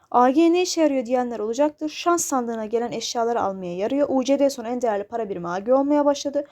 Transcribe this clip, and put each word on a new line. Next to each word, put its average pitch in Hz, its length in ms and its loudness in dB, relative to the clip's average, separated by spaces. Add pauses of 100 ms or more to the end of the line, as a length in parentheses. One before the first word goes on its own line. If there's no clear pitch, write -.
(100)
"A 247 200 4
G 330 220 4
ne 359 100 2
işe 359 180 -2
yarıyor?" 269 260 2
diyenler 247 320 -2
olacaktır. 277 500 -2
Şans 339 360 0
sandığına 233 420 -4
gelen 226 260 -2
eşyaları 233 480 -2
almaya 190 360 -4
yarıyor. 269 340 0
U 262 140 0
C 277 140 2
D 277 120 4
son 247 140 -10
en 247 180 -6
değerli 208 220 0
para 226 240 -6
birimi 175 200 -6
A 180 100 -4
G 226 160 0
olmaya 285 300 4
başladı. 285 480 0